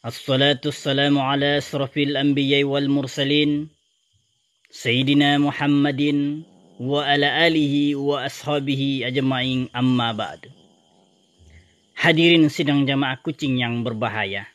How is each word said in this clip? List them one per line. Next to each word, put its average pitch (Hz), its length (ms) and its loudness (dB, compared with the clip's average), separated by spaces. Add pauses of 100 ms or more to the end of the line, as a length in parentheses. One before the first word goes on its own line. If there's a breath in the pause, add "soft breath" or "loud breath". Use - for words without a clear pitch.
Assalatu 139 720 0
wassalamu 139 480 0
ala 143 400 0
asrafil 143 560 -2
anbiya 139 480 2
wal 139 240 -2
mursalin. 147 800 0 (1040)
Sayyidina 143 640 2
Muhammadin 143 1040 0 (400)
wa 143 240 -2
ala 143 400 2
alihi 143 480 2
wa 139 320 -2
ashabihi 139 800 -4
ajma'in, 127 640 -2
amma 123 400 0
ba'du. 107 400 -10 (1500 soft breath)
Hadirin 165 480 6
sidang 143 320 0
jamaah 139 400 -2
kucing 131 400 -4
yang 120 240 -4
berbahaya. 104 680 -6